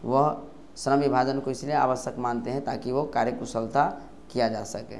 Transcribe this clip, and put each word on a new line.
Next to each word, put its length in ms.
वह 380
श्रम 220
विभाजन 400
को 120
इसलिए 220
आवश्यक 440
मानते 340
हैं 140
ताकि 260
वो 120
कार्यकुशलता 960
किया 160
जा 160
सके। 360